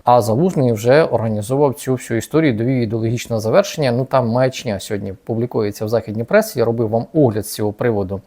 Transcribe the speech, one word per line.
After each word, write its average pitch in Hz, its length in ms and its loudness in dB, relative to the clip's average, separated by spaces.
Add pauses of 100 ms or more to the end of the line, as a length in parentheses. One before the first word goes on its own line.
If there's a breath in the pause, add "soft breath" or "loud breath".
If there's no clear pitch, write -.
а 123 180 6
Залужний 127 520 2
вже 120 300 4
організував 117 680 0
цю - 200 -4
всю 123 240 -4
історію, 147 360 2
довів 117 200 0
її 120 140 0
до 113 100 -4
логічного 113 420 -2
завершення. 127 520 0
Ну, 127 140 0
там 127 220 0
маячня 120 520 -2
сьогодні 101 340 -6
публікується 113 720 -4
в 107 40 -6
західній 110 340 -2
пресі, 208 360 0
я 117 60 4
робив 117 240 0
вам 113 240 -2
огляд 110 320 2
з - 80 -10
цього 104 200 -2
приводу. 101 540 -2